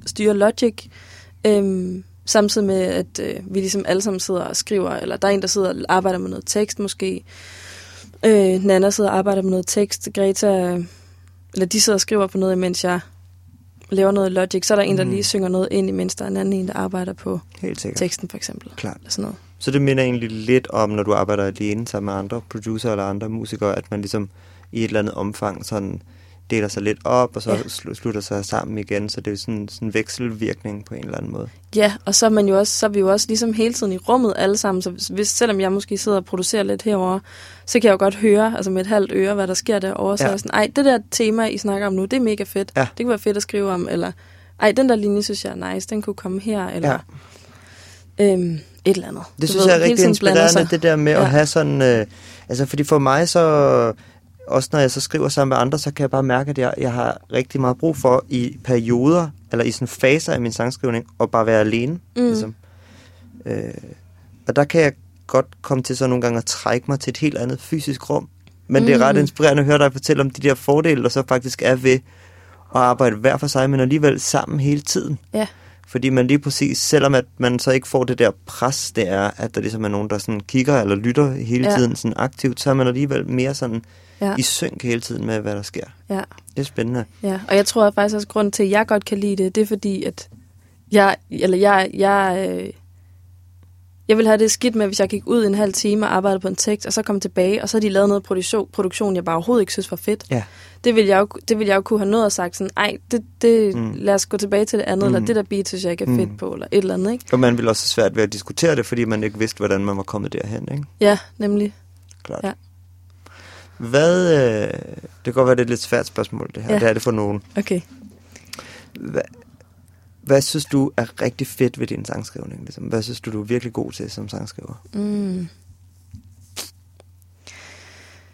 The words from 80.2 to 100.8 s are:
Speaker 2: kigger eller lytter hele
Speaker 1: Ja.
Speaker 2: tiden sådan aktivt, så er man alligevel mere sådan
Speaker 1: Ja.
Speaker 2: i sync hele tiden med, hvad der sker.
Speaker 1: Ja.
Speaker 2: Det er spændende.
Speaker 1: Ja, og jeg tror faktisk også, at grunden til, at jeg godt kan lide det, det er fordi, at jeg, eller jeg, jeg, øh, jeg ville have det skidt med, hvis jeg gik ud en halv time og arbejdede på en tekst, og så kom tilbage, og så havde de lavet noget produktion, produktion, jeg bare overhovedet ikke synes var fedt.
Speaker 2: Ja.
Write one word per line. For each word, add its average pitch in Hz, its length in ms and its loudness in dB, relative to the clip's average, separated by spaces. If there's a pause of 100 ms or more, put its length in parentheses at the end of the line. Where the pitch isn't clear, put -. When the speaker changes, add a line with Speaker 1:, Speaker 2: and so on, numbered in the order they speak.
Speaker 2:
kigger 131 420 2
eller 101 140 0
lytter 123 380 2
hele 123 360 0
Speaker 1:
Ja. 202 80 2
Speaker 2:
tiden 120 180 2
sådan - 220 -4
aktivt, - 420 -2
så - 100 -2
er 135 40 4
man 131 140 2
alligevel 131 420 -2
mere 127 240 -2
sådan 117 280 -6 (400)
Speaker 1:
Ja. 202 160 -2
Speaker 2:
i 131 40 2
sync - 420 -4
hele 120 180 -2
tiden 113 240 -8
med, 110 140 -2
hvad 107 160 -4
der 101 60 -6
sker. - 240 -10 (240)
Speaker 1:
Ja. 196 120 -4 (340)
Speaker 2:
Det - 40 -4
er 139 40 -2
spændende. 120 420 -4 (180)
Speaker 1:
Ja, 135 160 -4 (100)
og 190 60 4
jeg 202 100 4
tror 208 260 2
faktisk 208 240 0
også, 208 100 -4
at - 40 -14
grunden 208 220 0
til, 214 120 -2
at 190 60 2
jeg 208 180 2
godt 208 180 0
kan 208 120 -4
lide 196 260 -2
det, 190 120 -2
det 214 60 4
er 214 60 2
fordi, 202 360 -4
at - 260 -10 (640)
jeg, 196 240 6 (160)
eller 185 260 0
jeg, 196 360 4
jeg, 190 560 2
øh, 180 200 -6 (1400)
jeg 220 100 4
ville 220 120 4
have 220 80 6
det 220 140 4
skidt 240 240 0
med, 214 120 2
hvis 196 120 -2
jeg 196 100 2
gik 202 180 -6
ud 233 180 2
en 196 100 2
halv 208 180 2
time 208 320 0
og - 100 0
arbejdede 190 240 2
på 190 80 -4
en 185 80 -6
tekst, 208 320 -2
og 202 60 -6
så 220 100 0
kom 202 160 -2
tilbage, 190 440 0
og 208 60 -6
så 226 80 0
havde 214 100 2
de 196 60 -2
lavet 196 140 4
noget 202 160 2
produktion, 190 480 -2
produktion, 196 440 -2
jeg 175 100 -2
bare 165 100 0
overhovedet 214 260 2
ikke 180 120 -2
synes - 180 -6
var 175 60 -6
fedt. 208 340 -4
Speaker 2:
Ja. 117 120 0 (400)